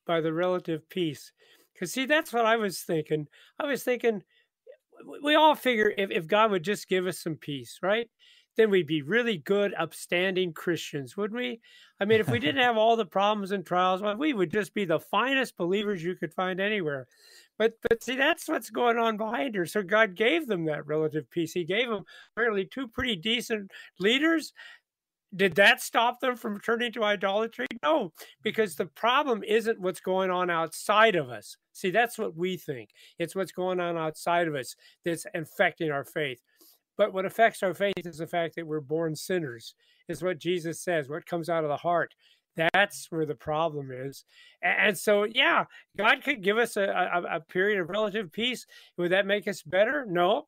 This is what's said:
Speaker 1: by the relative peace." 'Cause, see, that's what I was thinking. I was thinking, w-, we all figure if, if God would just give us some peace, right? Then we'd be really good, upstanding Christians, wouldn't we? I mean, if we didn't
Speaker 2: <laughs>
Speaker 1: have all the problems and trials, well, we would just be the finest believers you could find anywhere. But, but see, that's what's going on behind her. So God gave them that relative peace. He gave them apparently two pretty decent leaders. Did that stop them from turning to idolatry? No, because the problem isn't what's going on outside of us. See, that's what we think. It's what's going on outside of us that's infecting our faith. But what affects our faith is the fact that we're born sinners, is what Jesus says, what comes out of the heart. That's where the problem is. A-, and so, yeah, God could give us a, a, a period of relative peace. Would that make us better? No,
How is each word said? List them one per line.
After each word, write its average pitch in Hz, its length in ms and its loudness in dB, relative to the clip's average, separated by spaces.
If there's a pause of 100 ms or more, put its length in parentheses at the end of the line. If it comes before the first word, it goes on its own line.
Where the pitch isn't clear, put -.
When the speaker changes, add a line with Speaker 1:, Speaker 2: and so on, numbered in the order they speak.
Speaker 1:
by 165 160 0
the 160 100 -2
relative 175 580 -2
peace." 165 440 -6 (440)
'Cause, 175 140 -6
see, 262 140 -2
that's 302 260 0
what 233 140 2
I 220 100 4
was 202 260 -2
thinking. 156 460 -2 (320)
I 302 60 -4
was 277 180 -4
thinking, 233 380 0 (800)
w-, - 240 -16
we 294 120 4
all 311 200 8
figure 214 420 2
if, 202 140 -2
if 165 160 -4
God 214 240 4
would 180 120 0
just 202 240 -4
give 185 200 0
us 170 120 -6
some 160 160 -6
peace, 131 460 -12
right? 220 280 0 (460)
Then 220 140 6
we'd 180 180 4
be 151 140 -2
really 220 360 0
good, 202 360 0
upstanding 175 800 -2
Christians, 151 640 -6
wouldn't 214 220 -4
we? 247 220 -8 (380)
I 202 60 0
mean, 220 140 6
if 220 100 0
we 240 100 2
didn't 277 220 2
Speaker 2:
<laughs> - 20 6
Speaker 1:
have 240 140 4
all 226 180 6
the 226 100 0
problems 202 460 0
and 190 140 -4
trials, 185 360 2
well, 208 140 -2
we 294 180 0
would 180 180 0
just 208 220 -2
be 208 120 0
the 156 140 2
finest 254 580 0
believers 196 460 -2
you 180 120 -4
could 170 180 -8
find 185 280 -4
anywhere. 165 460 -2 (500)
But, 220 160 2 (160)
but 233 140 2
see, 254 120 -4
that's 294 320 0
what's 294 220 -4
going 233 280 2
on 226 200 2
behind 220 380 -4
her. 175 100 0
So 214 160 -2
God 202 340 4
gave 277 320 2
them 175 180 0
that 151 200 -4
relative 151 440 -2
peace. 165 240 -4
He 180 100 -2
gave 214 260 -2
them 202 140 -4 (300)
apparently 208 320 0
two 262 220 -8
pretty 247 280 -4
decent 214 560 -4 (280)
leaders. 269 540 2 (800)
Did 180 220 2
that 214 260 6
stop 240 380 0
them 254 160 0
from 208 240 -8
turning 233 320 0
to 226 140 -2
idolatry? 208 640 -2 (140)
No, 294 300 2 (320)
because 214 320 -2
the 185 120 -4
problem 240 580 0
isn't 220 340 0
what's 185 220 -4
going 190 280 0
on 180 200 0
outside 196 680 4
of 139 140 -2
us. 107 260 -14 (160)
See, - 180 -4
that's 226 280 0
what 196 180 -6
we 180 220 -4
think. 123 320 -10 (280)
It's 165 160 -6
what's 190 200 -6
going 180 260 -2
on 170 180 -2
outside 170 520 0
of 147 60 -4
us 127 200 -8 (300)
that's 165 280 -4
infecting 165 560 -2
our 139 140 -2
faith. 139 380 -6 (560)
But 202 160 2
what 190 120 -2
affects 208 380 2
our 180 100 2
faith 196 200 0 (120)
is 160 120 -12
the 160 100 -6
fact 165 280 -4
that 165 120 -8
we're 156 140 -4
born 156 340 -2
sinners, 147 580 -6 (360)
is 156 120 -8
what 180 160 -2
Jesus 165 440 -4
says, 156 260 -2
what 151 180 -10
comes 170 240 -4
out 165 140 0
of 147 60 0
the 139 80 -2
heart. 165 360 0 (600)
That's 202 360 0
where 160 160 -4
the 147 80 -4
problem 151 600 -4
is. 131 320 -12 (360)
A-, 175 60 -2
and 190 300 0
so, 208 260 2
yeah, 262 400 2 (340)
God 247 240 4
could 262 220 -4
give 202 140 2
us - 180 0
a, 202 80 0
a, 180 540 0
a - 20 -12
period 190 400 0
of 165 100 -4
relative 208 400 -2
peace. 240 380 -4 (300)
Would 175 160 0
that 196 120 4
make 202 220 -2
us 196 160 -6
better? 226 420 0
No, 185 420 2